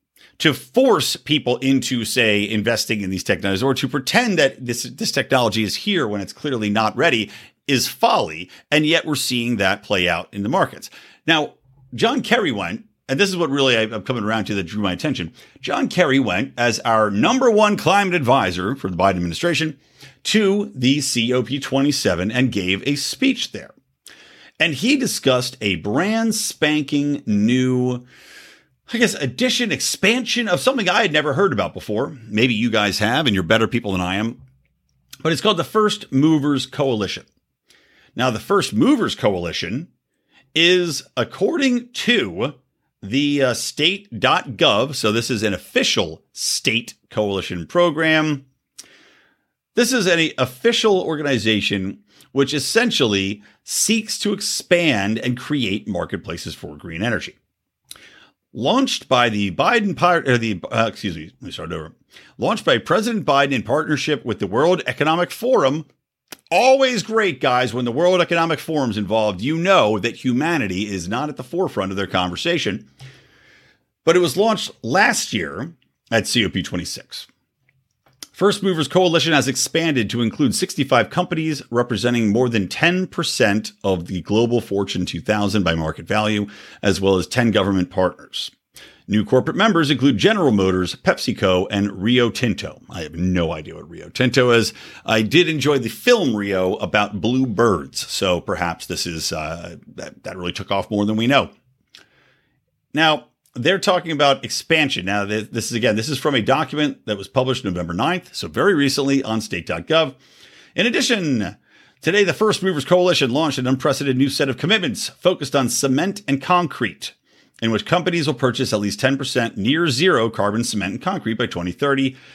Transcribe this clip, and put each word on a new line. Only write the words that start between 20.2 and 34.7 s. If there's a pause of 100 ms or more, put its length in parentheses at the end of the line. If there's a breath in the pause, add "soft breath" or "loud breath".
to
the
C
O
P
twenty-seven
and
gave
a
speech
there. (840 loud breath)
And
he
discussed
a
brand
spanking
new, (880 loud breath)
I
guess,
addition,
expansion
of
something
I
had
never
heard
about
before. (140)
Maybe
you
guys
have,
and
you're
better
people
than
I
am. (800)